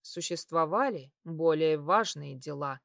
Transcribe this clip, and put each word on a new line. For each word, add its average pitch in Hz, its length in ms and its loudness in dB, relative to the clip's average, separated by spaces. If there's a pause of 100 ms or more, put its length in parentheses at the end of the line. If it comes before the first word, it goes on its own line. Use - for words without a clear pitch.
Существовали 170 1120 -2 (100)
более 160 560 2
важные 147 560 0
дела. 139 500 -8